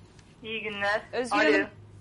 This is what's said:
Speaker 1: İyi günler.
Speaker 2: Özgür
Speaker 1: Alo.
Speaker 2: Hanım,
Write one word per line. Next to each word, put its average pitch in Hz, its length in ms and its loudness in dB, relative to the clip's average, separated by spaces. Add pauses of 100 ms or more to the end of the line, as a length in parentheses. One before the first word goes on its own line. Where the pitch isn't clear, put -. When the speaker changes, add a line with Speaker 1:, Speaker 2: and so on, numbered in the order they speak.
(420)
Speaker 1:
İyi 220 200 -8
günler. 208 400 -2 (100)
Speaker 2:
Özgür 233 260 0
Speaker 1:
Alo. 302 140 4
Speaker 2:
Hanım, 294 140 2 (340)